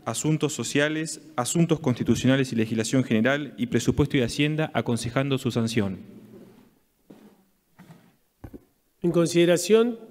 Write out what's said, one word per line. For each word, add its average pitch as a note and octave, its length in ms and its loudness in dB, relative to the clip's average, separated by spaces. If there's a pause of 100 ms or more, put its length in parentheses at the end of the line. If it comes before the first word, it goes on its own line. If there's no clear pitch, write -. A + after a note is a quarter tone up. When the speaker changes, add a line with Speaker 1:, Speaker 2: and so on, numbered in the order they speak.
Speaker 1:
Asuntos D3 480 -2
Sociales, D3+ 640 -2 (160)
Asuntos D#3+ 440 0
Constitucionales C3 720 0
y A#2 40 -4
Legislación A2+ 480 0
General B2+ 540 0
y A#2 80 -2
Presupuesto C#3 500 0
y C3 60 4
Hacienda, D3+ 500 -2
aconsejando B2 640 -2
su B2+ 140 -4
sanción. A2+ 480 -2 (3000)
Speaker 2:
En F3 80 2
consideración, F3 880 2 (120)